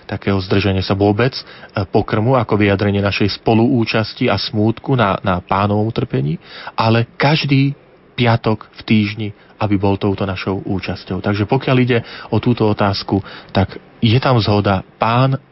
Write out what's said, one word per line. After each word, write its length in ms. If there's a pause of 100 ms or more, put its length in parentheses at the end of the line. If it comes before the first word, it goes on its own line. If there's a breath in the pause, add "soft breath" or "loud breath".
takého 320
zdržania 400
sa 160
vôbec, 400
e, 80 (480 loud breath)
pokrmu 480
ako 160
vyjadrenie 480
našej 400
spoluúčasti 880
a 80
smútku 560
na, 320
na 160
Pánovom 480
utrpení, 480 (400 loud breath)
ale 400
každý 560 (400)
piatok 640
v 80
týždni, 420 (300 loud breath)
aby 160
bol 240
touto 240
našou 400
účasťou. 560
Takže 320
pokiaľ 320
ide 160 (320 loud breath)
o 80
túto 320
otázku, 480 (320 loud breath)
tak 240 (240)
je 240
tam 160
zhoda, 480 (160)
Pán 320 (160)